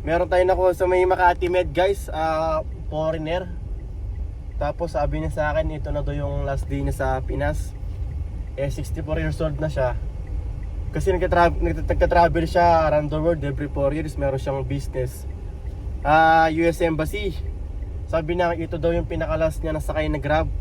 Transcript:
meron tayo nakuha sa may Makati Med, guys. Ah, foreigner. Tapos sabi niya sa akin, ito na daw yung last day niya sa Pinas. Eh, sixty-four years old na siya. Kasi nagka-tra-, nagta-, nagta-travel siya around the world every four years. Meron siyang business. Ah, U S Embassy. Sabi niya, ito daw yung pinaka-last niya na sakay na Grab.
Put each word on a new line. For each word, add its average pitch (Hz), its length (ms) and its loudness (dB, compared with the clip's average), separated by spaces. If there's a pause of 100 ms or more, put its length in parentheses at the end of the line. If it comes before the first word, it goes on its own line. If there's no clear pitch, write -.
meron 170 260 2
tayo 185 160 6
nakuha 185 300 4
sa 180 160 2
may 185 160 6
Makati 180 420 4
Med, 175 240 2
guys. 190 380 0
Ah, 160 560 0 (240)
foreigner. 160 580 -2 (1080)
Tapos 147 400 -2
sabi 147 240 0
niya 160 80 -2
sa 151 140 -2 (100)
akin, 156 160 0
ito 151 240 -4
na 143 80 -2
daw 143 160 -2
yung 143 240 -2
last 139 240 -2
day 139 160 -2
niya 139 160 -2
sa 135 100 0 (140)
Pinas. - 560 -2 (800)
Eh, 139 160 -2
sixty-four 156 480 -4
years 156 160 -2
old 151 240 -2
na 156 80 0
siya. 131 240 0 (960)
Kasi 180 240 0
nagka-tra-, 175 480 4
nagta-, 165 240 0
nagta-travel 170 640 4
siya 165 400 6
around 151 240 2
the 156 80 -2
world 160 240 0
every 139 240 -4
four 139 240 0
years. 156 240 -4
Meron 135 240 0
siyang 135 240 -2
business. 127 640 -4 (720)
Ah, 160 480 6
U 160 160 2
S 170 160 2
Embassy. 156 560 0 (720)
Sabi 160 240 0
niya, 175 240 2
ito 165 240 -4
daw 170 160 2
yung 165 80 0
pinaka-last 160 560 -2
niya 156 160 -2
na 147 60 -4
sakay 156 260 -2
na 151 80 0
Grab. 151 320 2 (120)